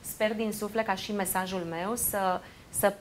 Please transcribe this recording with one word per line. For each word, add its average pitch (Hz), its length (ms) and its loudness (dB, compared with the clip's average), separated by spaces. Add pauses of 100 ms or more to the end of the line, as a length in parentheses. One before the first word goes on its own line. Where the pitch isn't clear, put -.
sper 220 320 0
din 214 180 0
suflet 214 340 0
ca 196 100 2
și 214 160 -6
mesajul 185 480 0
meu 175 360 -2
să, 190 460 0 (280)
să 202 320 4